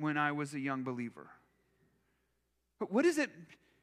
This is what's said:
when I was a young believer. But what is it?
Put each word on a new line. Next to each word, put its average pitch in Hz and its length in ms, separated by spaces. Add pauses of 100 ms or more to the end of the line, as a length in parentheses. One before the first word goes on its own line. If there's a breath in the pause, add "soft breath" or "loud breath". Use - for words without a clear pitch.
when 151 160
I 147 160
was 147 220
a 147 40
young 135 240
believer. 120 460 (1500)
But 208 100
what 233 140
is 330 140
it? 254 120 (520)